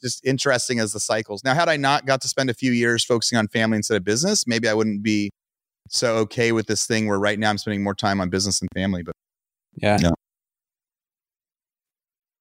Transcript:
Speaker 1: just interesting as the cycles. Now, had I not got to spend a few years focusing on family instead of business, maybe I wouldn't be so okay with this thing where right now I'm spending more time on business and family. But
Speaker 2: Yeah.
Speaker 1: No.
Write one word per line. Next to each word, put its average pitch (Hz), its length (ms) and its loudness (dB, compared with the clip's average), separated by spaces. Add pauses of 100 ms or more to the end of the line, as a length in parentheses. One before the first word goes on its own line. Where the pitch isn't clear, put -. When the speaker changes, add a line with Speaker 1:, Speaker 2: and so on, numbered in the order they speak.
Speaker 1:
just - 240 -8
interesting 131 560 0
as 107 140 -2
the 104 60 -6
cycles. 110 440 -4
Now, 131 80 2
had 170 160 2
I 156 80 2
not 139 300 0
got 135 160 0
to - 60 -6
spend 135 200 -2
a 117 60 0
few 131 180 0
years 120 320 2
focusing 120 320 0
on 107 120 2
family 113 280 2
instead 104 220 0
of 90 60 -8
business, 147 420 0
maybe 117 200 0
I 110 60 2
wouldn't 107 300 0
be 104 280 0 (600)
so 117 280 0
okay 117 340 0
with 110 160 0
this 107 180 -2
thing 110 200 0
where 101 120 0
right 101 200 0
now 107 120 2
I'm 101 80 0
spending 101 240 -4
more 101 120 -2
time 98 240 0
on 90 120 -2
business 95 320 -2
and 92 120 -6
family. 92 280 -2
But 80 100 -12 (640)
Speaker 2:
Yeah. 104 220 2
Speaker 1:
No. 85 160 4 (2250)